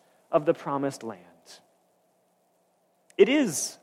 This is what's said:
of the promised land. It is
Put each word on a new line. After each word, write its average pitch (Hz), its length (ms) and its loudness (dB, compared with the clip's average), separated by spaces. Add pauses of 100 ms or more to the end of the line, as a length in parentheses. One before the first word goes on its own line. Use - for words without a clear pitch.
(300)
of 160 140 2
the 160 100 2
promised 139 500 -6
land. - 580 -16 (1600)
It 202 120 8
is 262 540 -2